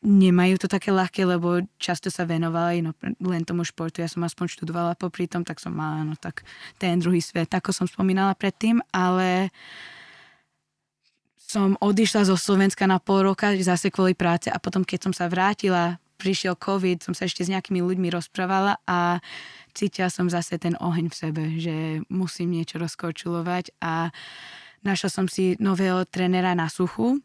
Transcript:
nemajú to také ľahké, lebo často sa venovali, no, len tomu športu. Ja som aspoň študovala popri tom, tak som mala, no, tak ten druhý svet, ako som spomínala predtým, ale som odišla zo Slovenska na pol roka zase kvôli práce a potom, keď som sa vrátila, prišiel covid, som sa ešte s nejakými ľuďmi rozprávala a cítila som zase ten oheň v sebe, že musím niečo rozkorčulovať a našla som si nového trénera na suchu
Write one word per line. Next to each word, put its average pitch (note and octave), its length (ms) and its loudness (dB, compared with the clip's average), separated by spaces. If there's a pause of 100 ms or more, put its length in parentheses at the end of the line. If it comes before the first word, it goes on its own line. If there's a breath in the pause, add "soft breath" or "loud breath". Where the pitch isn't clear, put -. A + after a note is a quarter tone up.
nemajú F#3 540 6
to F#3 120 -2
také G3+ 220 -2
ľahké, F#3+ 340 2
lebo F3 380 2 (140)
často - 320 -4
sa F3+ 160 -6
venovali, E3+ 560 0
no, D#3+ 120 -2 (280)
len F3+ 220 -2
tomu E3+ 200 -2
športu. E3 360 -6
Ja E3+ 80 -4
som E3+ 160 -6
aspoň E3+ 260 -4
študovala E3+ 460 -4
popri F3 320 -6
tom, F3 160 -6
tak E3+ 160 -8
som E3+ 140 -8
mala, D#3 320 -4
no, D#3 100 -4
tak - 280 -12 (340 loud breath)
ten F3+ 220 0
druhý F3 200 2
svet, E3 300 -2
ako F#3 240 -4
som F#3 140 -2
spomínala F#3+ 480 2
predtým, A3 440 0 (120)
ale F#3 600 2 (1900 loud breath)
som G3 400 2
odišla G#3 460 4
zo F#3 120 4
Slovenska G3 480 2
na F#3+ 140 4
pol G3 260 2
roka G3 320 2
zase F3+ 320 2
kvôli F#3 240 2
práce F3 360 2
a - 100 -4
potom, F#3+ 240 -2
keď F3+ 180 -2
som F#3+ 120 -2
sa F3 140 -2
vrátila, F3+ 720 2 (200)
prišiel F#3+ 380 -2
covid, F#3 480 0
som F3 100 -6
sa F#3 120 -6
ešte F3+ 160 -4
s F3 80 0
nejakými F#3+ 300 -2
ľuďmi F3+ 320 0
rozprávala F#3+ 720 0
a F3 380 0 (500 loud breath)
cítila F#3+ 380 -2
som F3+ 180 -2
zase E3+ 300 -2
ten E3+ 180 -2
oheň E3+ 320 -2
v D#3+ 100 -6
sebe, D#3+ 260 -4 (140)
že E3 180 -4 (340)
musím F3+ 440 -4
niečo E3 260 -4
rozkorčulovať E3+ 1000 -6
a E3 300 -2 (720 loud breath)
našla G3 280 -2
som F#3+ 180 -2
si F#3 300 0
nového F#3 480 2
trénera F#3 480 0
na E3+ 140 0
suchu A3 580 0